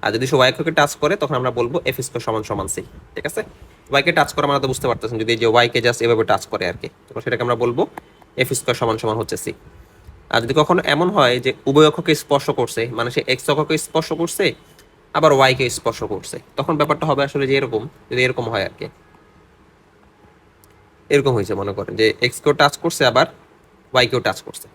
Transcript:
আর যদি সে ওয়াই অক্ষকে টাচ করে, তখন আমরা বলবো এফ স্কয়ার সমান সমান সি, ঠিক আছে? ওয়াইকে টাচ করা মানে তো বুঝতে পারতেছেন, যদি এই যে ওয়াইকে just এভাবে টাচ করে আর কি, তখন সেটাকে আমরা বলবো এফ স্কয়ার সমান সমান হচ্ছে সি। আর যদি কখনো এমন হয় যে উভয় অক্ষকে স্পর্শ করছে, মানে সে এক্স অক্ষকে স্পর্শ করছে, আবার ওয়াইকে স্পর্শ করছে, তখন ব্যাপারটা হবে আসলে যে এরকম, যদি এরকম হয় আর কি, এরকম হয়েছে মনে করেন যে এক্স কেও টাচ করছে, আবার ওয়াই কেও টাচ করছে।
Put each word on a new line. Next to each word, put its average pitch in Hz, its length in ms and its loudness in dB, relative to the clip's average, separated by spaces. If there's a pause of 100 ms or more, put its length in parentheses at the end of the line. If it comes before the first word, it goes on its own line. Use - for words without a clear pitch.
আর 107 120 0
যদি 127 120 -2
সে 139 100 0
ওয়াই 127 160 6
অক্ষকে 156 260 -4
টাচ 147 140 4 (100)
করে, 151 200 2
তখন 147 180 -2
আমরা 127 100 -2
বলবো 120 340 -2
এফ 131 120 -2 (100)
স্কয়ার 113 200 -8
সমান 110 160 -2
সমান 98 320 -6
সি, 95 80 -8 (320)
ঠিক - 160 -10
আছে? - 100 -6 (500)
ওয়াইকে 139 220 2
টাচ 147 220 2
করা 143 120 0
মানে 139 180 0
তো 135 80 0
বুঝতে 139 180 -4
পারতেছেন, 113 320 -4
যদি 110 100 -2
এই 117 100 0
যে 117 40 2
ওয়াইকে 120 400 4
just 120 180 0
এভাবে 113 200 4
টাচ 101 180 0 (100)
করে 104 180 -4
আর 92 120 -8
কি, - 60 -12 (200)
তখন - 160 -12
সেটাকে 120 220 -2
আমরা 120 180 0
বলবো 120 180 0 (600)
এফ 127 60 -2 (100)
স্কয়ার - 220 -2
সমান 113 220 0
সমান 110 180 -2
হচ্ছে - 240 -6
সি। 85 80 -8 (800)
আর 120 100 2
যদি 120 180 -4
কখনো 151 200 4 (140)
এমন 165 220 2
হয় 127 180 4 (100)
যে 127 60 2 (180)
উভয় 147 220 8
অক্ষকে 165 240 -2
স্পর্শ 139 360 0
করছে, 120 320 -2 (160)
মানে 120 160 -2
সে 135 60 0 (120)
এক্স - 200 -4
অক্ষকে 151 260 0
স্পর্শ - 300 -2 (120)
করছে, 170 240 -2 (680)
আবার 151 240 6
ওয়াইকে 131 320 4
স্পর্শ - 300 -4 (120)
করছে, 92 240 -10 (220)
তখন 156 220 -2
ব্যাপারটা 151 300 0
হবে 139 180 2
আসলে 139 220 -2
যে 135 100 2
এরকম, 110 220 -2 (280)
যদি 123 160 -2
এরকম 120 260 -2
হয় 98 160 0
আর - 100 -14
কি, - 80 -10 (2250)
এরকম 139 220 4
হয়েছে 101 260 -2
মনে 101 160 -6
করেন 95 220 -8
যে 110 60 4 (200)
এক্স 123 160 -2
কেও 147 180 4
টাচ 147 220 4
করছে, 165 280 -2
আবার 123 160 4 (680)
ওয়াই 127 180 4
কেও 123 100 0
টাচ 95 260 -2
করছে। - 280 -16